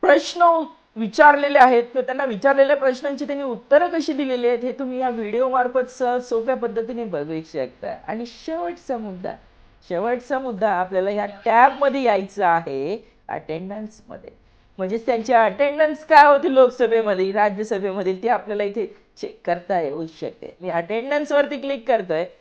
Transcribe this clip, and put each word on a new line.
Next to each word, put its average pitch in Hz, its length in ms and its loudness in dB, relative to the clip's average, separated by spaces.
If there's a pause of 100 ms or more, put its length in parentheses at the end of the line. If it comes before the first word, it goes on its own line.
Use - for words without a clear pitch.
प्रश्न 339 600 4 (320)
विचारलेले 285 640 2
आहेत 247 240 6
किंवा 247 220 -6
त्यांना 269 200 -4
विचारलेल्या 269 500 2
प्रश्नांची 277 500 -4
त्यांनी 285 180 -6
उत्तरं 277 440 0
कशी 320 260 -4
दिलेली 254 340 -2
आहेत, 240 120 0
हे 247 120 -4
तुम्ही 254 280 -8
या 262 100 -2
व्हिडिओ 226 400 -2
मार्फत 254 400 0
सहज 247 340 -4
सोप्या 240 320 -2
पद्धतीने 226 500 -6
बघू 160 360 -6 (120)
शकता. - 440 -8 (100)
आणि 233 180 -8
शेवटचा 330 720 -10
मुद्दा, 202 340 -10 (580)
शेवटचा 240 500 -4
मुद्दा 226 300 -2
आपल्याला 185 400 0
या 208 160 -2
टॅबमध्ये 254 760 2
यायचं 202 440 0
आहे, 165 600 -2 (220)
अटेंडन्समध्ये. 190 1040 -12 (480)
म्हणजेच 202 280 -4
त्यांची 233 280 0
अटेंडन्स 285 720 2
काय 302 200 8
होती 285 280 4
लोकसभेमध्ये, 226 800 4
राज्यसभेमध्ये, 196 920 -2
ते 226 40 -4
आपल्याला 208 360 -2
इथे 202 320 -6 (260)
चेक - 240 -12
करता 175 360 -2
येऊ 156 240 -6 (160)
शकते. - 400 -12
मी 180 80 -8
अटेंडन्सवरती 277 880 -2
क्लिक 277 300 -8
करतोय. 180 380 0 (160)